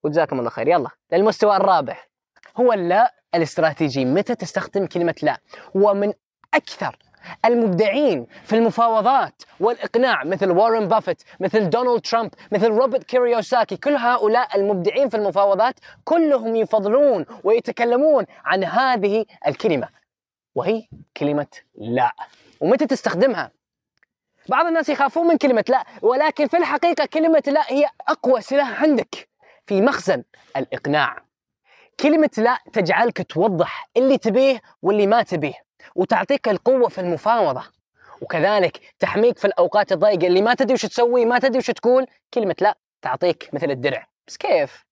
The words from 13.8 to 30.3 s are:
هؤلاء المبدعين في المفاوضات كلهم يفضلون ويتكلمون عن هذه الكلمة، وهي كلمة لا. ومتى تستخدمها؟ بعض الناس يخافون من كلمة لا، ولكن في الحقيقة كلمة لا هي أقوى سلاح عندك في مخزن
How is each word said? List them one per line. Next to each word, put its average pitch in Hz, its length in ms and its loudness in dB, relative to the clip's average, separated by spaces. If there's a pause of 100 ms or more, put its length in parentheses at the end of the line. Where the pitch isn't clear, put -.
هؤلاء 240 600 0
المبدعين 202 540 0
في 226 80 -4
المفاوضات 202 580 2 (280)
كلهم 277 520 0
يفضلون 220 720 2 (180)
ويتكلمون 240 840 2 (200)
عن 190 180 0
هذه 208 640 0 (220)
الكلمة، 143 420 -2 (680)
وهي 202 320 -4 (300)
كلمة 147 300 -4 (280)
لا. 117 400 -4 (460)
ومتى 240 260 0
تستخدمها؟ 202 640 -2 (1000)
بعض 277 160 2
الناس 330 240 -2
يخافون 285 380 0
من 330 100 4
كلمة 240 320 2
لا، 254 140 0 (180)
ولكن 285 460 0
في 330 100 -2
الحقيقة 302 480 0
كلمة 320 420 2
لا 294 200 0
هي 269 220 0 (180)
أقوى 233 340 0
سلاح 262 420 -6
عندك - 460 -2 (360)
في 196 160 0
مخزن 180 420 0 (340)